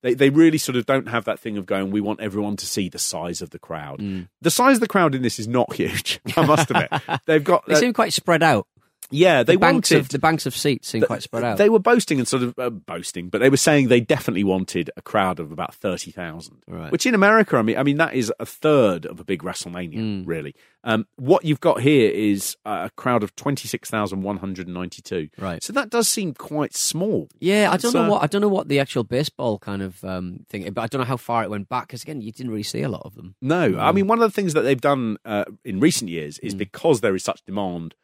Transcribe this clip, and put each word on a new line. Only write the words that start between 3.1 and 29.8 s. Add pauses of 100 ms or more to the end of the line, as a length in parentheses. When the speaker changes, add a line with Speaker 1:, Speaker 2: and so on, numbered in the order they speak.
Speaker 1:
of
the
crowd."
Speaker 2:
Mm. (100)
Speaker 1:
The
size
of
the
crowd
in
this
is
not
huge,
<laughs>
I
must
admit. (180)
Speaker 2:
<laughs>
Speaker 1:
They've
got,
Speaker 2:
They
Speaker 1:
uh,
Speaker 2:
seem
quite
spread
out. (420)
Speaker 1:
yeah,
they
Speaker 2:
The
banks
Speaker 1:
wanted
Speaker 2:
of,
the
banks
of
seats
seem
Speaker 1:
th-,
Speaker 2:
quite
spread
out.
Speaker 1:
They
were
boasting
and
sort
of,
uh,
boasting,
but
they
were
saying
they
definitely
wanted
a
crowd
of
about
thirty
thousand.
Speaker 2:
Right.
Speaker 1:
Which
in
America,
I
mean,
I
mean,
that
is
a
third
of
a
big
WrestleMania,
Speaker 2:
Mm.
Speaker 1:
really. (280)
Um, (120)
what
you've
got
here
is, (100)
uh,
a
crowd
of
twenty-six
thousand
one
hundred
ninety-two.
Speaker 2:
Right.
Speaker 1:
So
that
does
seem
quite
small. (100)
Speaker 2:
Yeah,
I
Speaker 1:
That's,
Speaker 2:
don't
know
Speaker 1:
uh,
Speaker 2:
what,
I
don't
know
what
the
actual
baseball
kind